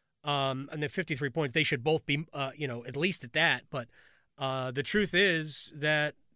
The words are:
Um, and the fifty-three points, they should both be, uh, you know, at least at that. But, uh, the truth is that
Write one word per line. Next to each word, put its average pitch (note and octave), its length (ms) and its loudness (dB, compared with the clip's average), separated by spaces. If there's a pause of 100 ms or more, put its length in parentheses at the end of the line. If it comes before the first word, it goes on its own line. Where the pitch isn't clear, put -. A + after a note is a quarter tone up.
(240)
Um, C#3 480 0
and D3+ 120 -4
the D3 40 0
fifty-three D3 440 -2
points, C#3+ 240 -2
they D#3+ 80 6
should A#2+ 200 0
both D#3 220 2
be, D3 280 0
uh, C3+ 220 -4
you D3 120 -4
know, A#2+ 180 -6
at C3 100 -10
least E3+ 280 0
at B2 100 -14
that. D#3 380 2
But, B2 180 -6 (480)
uh, C3 320 -2
the C3 140 -2
truth G3 320 0
is E3 600 2
that D3+ 380 2 (220)